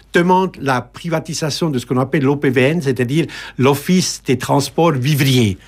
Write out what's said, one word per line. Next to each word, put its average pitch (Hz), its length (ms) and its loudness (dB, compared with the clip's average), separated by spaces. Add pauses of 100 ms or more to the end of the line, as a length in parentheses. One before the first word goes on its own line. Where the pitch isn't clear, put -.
(120)
demande 185 480 2
la 131 220 -2
privatisation 160 880 -6
de 131 100 -2
ce 117 60 -6
qu'on 127 120 -2
appelle 135 260 0
l'O 139 120 2
P 143 140 0
V 123 120 2
N, 156 200 2
c'est-à-dire 135 440 0 (320)
l'Office 143 680 0
des 123 120 0
transports 139 540 0
vivriers, 127 680 2 (100)